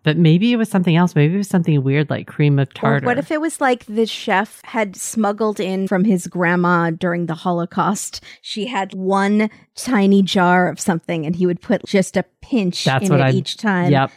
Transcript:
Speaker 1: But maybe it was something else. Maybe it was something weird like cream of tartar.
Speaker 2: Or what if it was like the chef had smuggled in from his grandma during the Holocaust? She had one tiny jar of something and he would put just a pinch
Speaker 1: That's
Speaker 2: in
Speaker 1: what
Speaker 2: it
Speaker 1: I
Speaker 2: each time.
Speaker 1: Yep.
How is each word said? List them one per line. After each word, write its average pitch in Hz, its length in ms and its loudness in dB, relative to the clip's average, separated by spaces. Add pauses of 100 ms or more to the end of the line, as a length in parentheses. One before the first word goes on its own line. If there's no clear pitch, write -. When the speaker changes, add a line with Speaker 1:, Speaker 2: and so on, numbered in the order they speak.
Speaker 1:
But 180 120 0
maybe 175 360 4
it 240 40 2
was 220 140 -2
something 180 260 2
else. 175 180 2
Maybe 151 200 2
it - 20 -2
was 202 120 -4
something 160 360 0
weird 143 240 0
like 110 180 -6
cream 143 320 0
of 139 140 -2
tartar. 139 320 -2
Speaker 2:
Or 247 40 -2
what 247 100 0
if - 120 -4
it 302 120 -4
was 320 180 -4
like 254 240 0
the 220 220 -2
chef - 580 -4
had 208 320 -4
smuggled 208 640 -2
in 190 260 -4
from 185 180 0
his 190 220 0
grandma 175 640 0
during 170 360 -4
the 165 80 -6
Holocaust? 175 880 -4 (180)
She - 280 -10
had 196 260 -6
one 196 560 0 (260)
tiny 196 460 4
jar 180 480 2
of - 100 -8
something 165 460 -4
and 170 100 -2
he 180 80 0
would 180 160 0
put - 240 -2
just - 320 0
a 185 80 0 (160)
pinch 196 440 -2
Speaker 1:
That's 135 200 0
Speaker 2:
in 190 60 0
Speaker 1:
what 143 100 4
Speaker 2:
it 135 40 4
Speaker 1:
I 131 80 4
Speaker 2:
each 131 260 -2
time. 180 340 2
Speaker 1:
Yep. 135 240 2